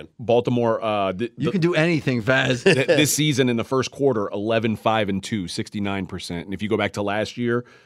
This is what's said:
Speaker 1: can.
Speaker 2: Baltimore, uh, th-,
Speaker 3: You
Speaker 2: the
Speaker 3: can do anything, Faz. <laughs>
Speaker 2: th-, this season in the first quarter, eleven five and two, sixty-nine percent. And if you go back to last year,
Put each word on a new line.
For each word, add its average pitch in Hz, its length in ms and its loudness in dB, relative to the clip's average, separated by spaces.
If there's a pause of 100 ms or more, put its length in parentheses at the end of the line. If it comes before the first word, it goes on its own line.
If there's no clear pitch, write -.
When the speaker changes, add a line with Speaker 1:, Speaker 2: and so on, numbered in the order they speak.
Speaker 1:
can. - 20 -20 (120)
Speaker 2:
Baltimore, 117 640 2
uh, 101 280 0
th-, 104 240 -6
Speaker 3:
You 143 100 -4
Speaker 2:
the - 40 2
Speaker 3:
can 196 100 0
do 170 140 2
anything, 156 480 0
Faz. 131 420 2
<laughs> 190 100 6
Speaker 2:
th-, 131 120 0
this 151 260 4
season 139 360 2
in 120 80 0
the 113 80 0
first 131 260 -2
quarter, 117 400 0
eleven 110 460 0
five 110 320 0
and 98 120 -2
two, 95 280 -4
sixty-nine 101 580 -4
percent. 87 380 -8
And 98 100 -8
if 92 80 -8
you 107 60 -4
go 107 80 2
back 101 160 0
to 104 100 -4
last 101 340 -4
year, 120 280 -2 (220)